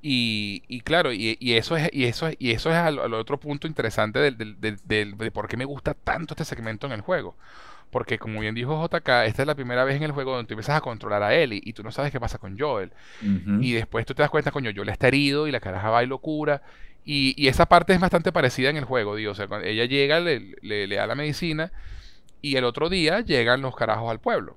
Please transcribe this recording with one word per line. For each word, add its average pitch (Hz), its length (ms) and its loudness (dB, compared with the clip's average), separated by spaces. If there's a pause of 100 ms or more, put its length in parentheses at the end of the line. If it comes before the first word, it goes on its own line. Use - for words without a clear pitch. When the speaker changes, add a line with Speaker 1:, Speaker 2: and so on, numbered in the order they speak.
Speaker 1:
Y, 110 640 0
y 120 140 -10
claro, 156 320 4
y, 110 260 0
y 123 140 2
eso 113 240 4
es, 156 160 2
y 135 120 0
eso 120 220 -2
es, 160 120 -4
y 123 120 0
eso 113 180 0
es 165 60 4
al, 160 240 2
al 117 140 -2
otro 113 260 -2
punto 147 280 -6
interesante 110 520 0
del, 143 180 2
del, 107 240 -10
del, 107 240 -2
del, 104 320 0
de 110 140 -4
por 104 160 -6
qué 110 100 -6
me 127 80 -4
gusta 143 300 -4
tanto - 380 -4
este 156 120 -6
segmento 113 420 -8
en 135 60 -6
el 104 80 -8
juego. 135 340 -4 (540)
Porque 120 300 -2
como 107 200 -6
bien 107 160 -2
dijo 127 240 -2
J 165 220 -2
K, 120 240 4
esta 113 180 0
es 143 40 0
la 151 80 0
primera 123 280 0
vez 139 140 2
en 151 60 -2
el 151 100 -2
juego 135 200 -4
donde 120 140 -4
tú 110 60 -8
empiezas 123 240 0
a 151 40 2
controlar 104 420 -2
a 107 120 4
Ellie 131 260 2
y 110 120 -10
tú 104 100 -12
no 113 80 -10
sabes 139 220 -2
qué 123 80 -4
pasa 120 160 -4
con 98 200 -10
Joel. 117 360 -4 (280)
Speaker 2:
Ujú. 101 400 2
Speaker 1:
Y 123 120 2
después 113 320 0
tú 139 80 -8
te 143 80 0
das 147 100 4
cuenta, 151 200 0
coño, 127 220 -4
Joel 101 160 -6
está 113 200 2
herido 143 380 2
y 147 40 -2
la 123 80 -2
caraja 98 300 -4
va 117 140 6
y 127 40 0
lo 135 120 -6
cura. 151 420 -2 (420)
Y, 135 320 2
y 135 140 2
esa 165 160 6
parte 175 280 6
es 180 60 6
bastante 175 320 2
parecida 135 380 2
en 151 80 -2
el 139 80 -4
juego, 110 320 0
digo. 107 160 -2
O - 20 -6
sea, 101 140 -6
cuando 101 180 -4
ella 110 180 0
llega, 139 360 2
le, 120 400 -2
le, 104 260 -4
le 101 80 -2
da 104 100 0
la 113 100 -2
medicina 156 580 -4 (680)
y 143 140 -2
el 127 80 2
otro 131 240 0
día 175 340 2
llegan 127 400 4
los 131 140 -4
carajos 110 340 0
al 113 120 -4
pueblo. 165 360 -2